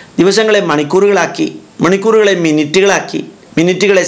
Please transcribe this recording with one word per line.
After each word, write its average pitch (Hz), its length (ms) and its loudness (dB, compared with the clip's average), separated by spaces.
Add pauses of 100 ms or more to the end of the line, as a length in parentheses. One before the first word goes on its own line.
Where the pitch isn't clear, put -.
(200)
ദിവസങ്ങളെ 202 420 2 (100)
മണിക്കൂറുകളാക്കി, 165 760 0 (380)
മണിക്കൂറുകളെ 202 500 2 (100)
മിനിറ്റുകളാക്കി, 160 800 0 (340)
മിനിറ്റുകളെ 185 500 0